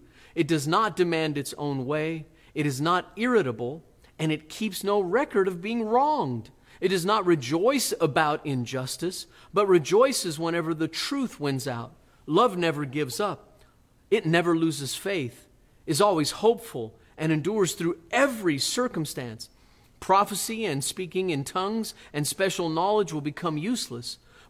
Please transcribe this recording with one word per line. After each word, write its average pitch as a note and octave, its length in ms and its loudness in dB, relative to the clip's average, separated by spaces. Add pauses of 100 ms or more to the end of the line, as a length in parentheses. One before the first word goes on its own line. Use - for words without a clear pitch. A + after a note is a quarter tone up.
(340)
It E3 120 0
does D3 220 0
not G3+ 280 2
demand D#3+ 400 0
its C#3 220 -6
own C#3 280 -4
way. D#3 400 -4 (280)
It D3 120 0
is C3 140 -2
not F3 360 0
irritable, D#3+ 680 0 (340)
and D#3+ 120 0
it D#3 180 -4
keeps G#3+ 360 -6
no G3+ 160 2
record F#3+ 480 2
of F3+ 120 -4
being A3+ 240 -4
wronged. A3 680 0 (300)
It F#3 80 2
does F3 160 0
not G3+ 220 2
rejoice E3+ 760 2
about D#3 460 2
injustice, C3 800 -6 (260)
but G3+ 140 4
rejoices F3+ 720 4
whenever E3 360 0
the D#3 140 -2
truth - 520 -4
wins C#3 260 -2
out. A#2+ 280 -6 (320)
Love F#3+ 300 4
never D#3+ 280 0
gives C3+ 340 -4
up. - 460 -6 (460)
It - 140 2
never E3+ 320 4
loses D3 380 -2
faith, E3+ 540 -6 (380)
is D#3 140 0
always F3+ 320 4
hopeful, C#3 640 0 (240)
and D#3+ 140 0
endures F3 400 2
through E3+ 260 -4 (120)
every A3 480 2
circumstance. D3 920 -4 (520)
Prophecy G#3 640 2
and C#3 200 -2
speaking F#3 460 -4
in C#3 140 -2
tongues G3+ 500 -4 (180)
and D3 140 -2
special F#3 420 0
knowledge F3+ 440 0
will D3+ 100 -4
become D3+ 360 -4
useless, D3+ 600 -6 (320)